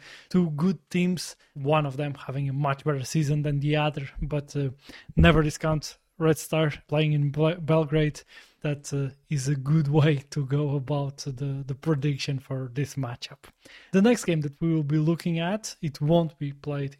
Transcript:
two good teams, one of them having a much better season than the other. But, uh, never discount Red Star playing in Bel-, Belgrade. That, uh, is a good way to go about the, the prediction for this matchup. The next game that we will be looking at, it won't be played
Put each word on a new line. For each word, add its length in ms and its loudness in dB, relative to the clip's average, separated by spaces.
two 220 2
good 280 0
teams, 460 -2
one 320 0
of 100 -8
them 180 -4
having 220 -4
a 40 -4
much 300 -2
better 220 -2
season 380 0
than 180 0
the 160 0
other. 320 -2
But, 340 -4
uh, 140 -2
never 260 8
discount 560 -2
Red 220 2
Star 340 0
playing 240 2
in 180 2
Bel-, 260 0
Belgrade. 680 2
That, 300 -6
uh, 220 -2
is 180 -2
a 80 2
good 320 2
way 440 4
to 140 -4
go 300 0
about 440 -4
the, 460 -6
the 100 -8
prediction 680 -2
for 340 -8
this 200 -4
matchup. 500 -8
The 100 6
next 220 4
game 160 2
that 200 -6
we 140 2
will 80 2
be 160 0
looking 400 0
at, 440 -4
it 180 -4
won't 380 2
be 140 -6
played 480 -6